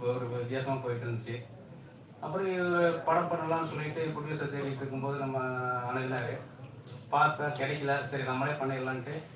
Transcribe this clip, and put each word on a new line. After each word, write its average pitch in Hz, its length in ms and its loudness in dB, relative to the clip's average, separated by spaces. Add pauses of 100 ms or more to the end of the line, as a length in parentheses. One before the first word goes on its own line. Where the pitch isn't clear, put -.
ஒரு 123 280 0
வித்தியாசமா 127 460 0
போயிட்டு 120 320 -2
இருந்துச்சு. 117 380 -4 (760)
அப்புறம் 185 260 0
இவரு 175 580 4
படம் 175 260 6
பண்ணலாம்னு 165 380 2
சொல்லிட்டு 151 480 -2
ப்ரொடியூசர் 147 380 -2
தேடிட்டு 139 220 -2
இருக்கும்போது 135 420 -2
நம்ம 135 200 0 (540)
அணுகுனாரு. 131 460 0 (720)
பார்த்தா 147 400 6
கிடைக்கல, 143 520 2
சரி 139 180 -2
நம்மளே 131 280 0
பண்ணிடலான்ட்டு, 131 600 -2 (240)